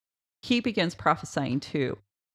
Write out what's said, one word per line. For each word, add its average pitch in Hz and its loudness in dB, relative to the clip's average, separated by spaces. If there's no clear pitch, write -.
he 240 2
begins 208 0
prophesying 147 0
too. - -2